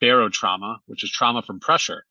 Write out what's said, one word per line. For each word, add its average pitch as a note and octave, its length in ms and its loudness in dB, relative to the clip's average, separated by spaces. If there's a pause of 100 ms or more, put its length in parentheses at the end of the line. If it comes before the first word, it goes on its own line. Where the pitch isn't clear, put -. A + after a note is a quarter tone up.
barotrauma, G#2+ 840 2
which - 180 -10
is G2+ 60 -8
trauma A#2+ 320 0
from F#2+ 180 -12
pressure, - 500 -2